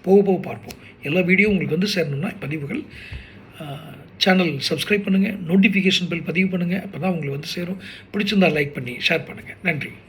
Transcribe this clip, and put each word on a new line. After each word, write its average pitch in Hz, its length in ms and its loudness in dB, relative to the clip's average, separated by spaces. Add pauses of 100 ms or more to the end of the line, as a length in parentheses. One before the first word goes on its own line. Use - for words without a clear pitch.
போக 190 200 8
போக 190 160 4
பார்ப்போம். - 400 -10 (240)
எல்லா 156 180 2
வீடியோ 190 280 4
உங்களுக்கு 156 300 0
வந்து 208 160 0
சேரணும்னா 151 460 -2
பதிவுகள், 143 420 -6 (760)
ஆ, 147 200 -10 (360)
சேனல் 180 420 4 (120)
சப்ஸ்கிரைப் 202 320 0
பண்ணுங்க, 196 260 2
நோட்டிஃபிகேஷன் 180 800 2
பெல் 165 140 -4
பதிவு 175 260 -2
பண்ணுங்க, 180 380 -2
அப்பதான் 180 280 -2
உங்களுக்கு 143 160 -4
வந்து 143 160 -8
சேரும். 180 360 -8 (300)
பிடிச்சிருந்தா 202 360 4
லைக் 147 240 0
பண்ணி 123 240 -8 (120)
ஷேர் 160 180 0
பண்ணுங்க. - 360 -16
நன்றி. 160 260 -2 (200)